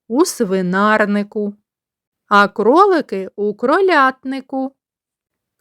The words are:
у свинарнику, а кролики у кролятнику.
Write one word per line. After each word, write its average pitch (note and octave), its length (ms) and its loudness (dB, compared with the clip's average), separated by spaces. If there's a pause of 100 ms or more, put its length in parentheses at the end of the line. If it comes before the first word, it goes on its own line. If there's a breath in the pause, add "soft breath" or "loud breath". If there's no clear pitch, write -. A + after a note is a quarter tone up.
у C4+ 180 0
свинарнику, G#3 1300 -2 (720)
а G3+ 200 4
кролики A#3 880 0
у G#3 180 -4
кролятнику. C4+ 1200 -2 (840)